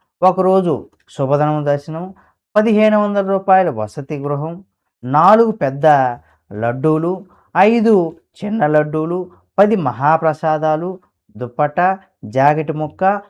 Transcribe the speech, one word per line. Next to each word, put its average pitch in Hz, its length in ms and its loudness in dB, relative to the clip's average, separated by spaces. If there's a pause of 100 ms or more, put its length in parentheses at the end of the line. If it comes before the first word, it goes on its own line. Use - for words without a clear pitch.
(220)
ఒకరోజు 180 680 2 (200)
శుభదనం 147 560 -2
దర్శనం, 160 480 -6 (420)
పదిహేను 214 480 2
వందల 202 220 -2
రూపాయల 190 440 2
వసతి 135 480 -8
గృహం, 147 460 -8 (400)
నాలుగు 190 480 4
పెద్ద 143 340 -4 (680)
లడ్డూలు, 156 720 -2 (320)
ఐదు 208 600 2 (280)
చిన్న 208 220 -2
లడ్డూలు, 156 640 -2 (280)
పది 208 160 4
మహాప్రసాదాలు, 156 1200 -2 (380)
దుప్పట్టా, 151 640 -2 (260)
జాకెట్ 147 460 0
ముక్క, 170 580 -2